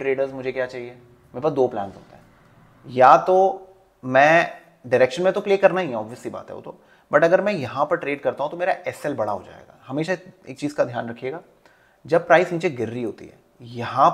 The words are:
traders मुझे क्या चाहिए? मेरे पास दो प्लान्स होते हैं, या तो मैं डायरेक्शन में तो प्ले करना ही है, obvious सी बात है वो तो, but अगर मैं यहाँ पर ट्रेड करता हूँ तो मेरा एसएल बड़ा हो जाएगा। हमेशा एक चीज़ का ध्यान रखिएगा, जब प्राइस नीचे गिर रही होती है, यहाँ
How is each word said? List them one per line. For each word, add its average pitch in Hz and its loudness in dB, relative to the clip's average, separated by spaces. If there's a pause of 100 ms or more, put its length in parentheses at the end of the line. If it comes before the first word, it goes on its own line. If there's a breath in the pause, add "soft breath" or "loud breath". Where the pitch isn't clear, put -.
traders 135 -2
मुझे 131 -8
क्या 127 -4
चाहिए? 123 -12
मेरे - -20
पास 151 -2
दो 131 2
प्लान्स 98 -8
होते - -20
हैं, - -20 (640)
या 127 8
तो 185 2 (440)
मैं 143 4 (340)
डायरेक्शन 127 2
में 185 2
तो 202 -4
प्ले 202 0
करना 185 2
ही 175 -4
है, 120 -6
obvious 110 -10
सी - -12
बात 95 -14
है 92 -14
वो 90 -16
तो, - -18 (320 soft breath)
but 147 4
अगर 175 4
मैं 208 -2
यहाँ 135 -4
पर 170 -2
ट्रेड 143 -6
करता 135 -4
हूँ 151 -6
तो 170 -12
मेरा 180 -2 (140)
एसएल 139 -8
बड़ा 107 -4
हो 95 -8
जाएगा। - -20
हमेशा 156 -6 (360)
एक 131 -14
चीज़ 147 -8
का 143 0
ध्यान 117 -8
रखिएगा, 131 -10 (640 soft breath)
जब 147 0
प्राइस 175 4
नीचे 170 -2
गिर 120 -6
रही 120 -8
होती 104 -8
है, - -20 (240)
यहाँ 120 0